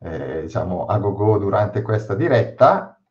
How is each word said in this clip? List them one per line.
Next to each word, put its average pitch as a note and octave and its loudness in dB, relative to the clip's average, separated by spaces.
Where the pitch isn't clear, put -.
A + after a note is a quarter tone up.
eh, D#2 -8
diciamo, F2 -4
a G#2 0
go-go G2+ 2
durante G2+ -2
questa G#2 -2
diretta C#3+ 2